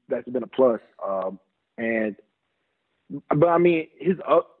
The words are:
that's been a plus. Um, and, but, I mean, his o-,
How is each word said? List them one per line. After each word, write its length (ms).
that's 200
been 140
a 40
plus. 340
Um, 360
and, 380
but, 140
I 100
mean, 280
his 180
o-, 180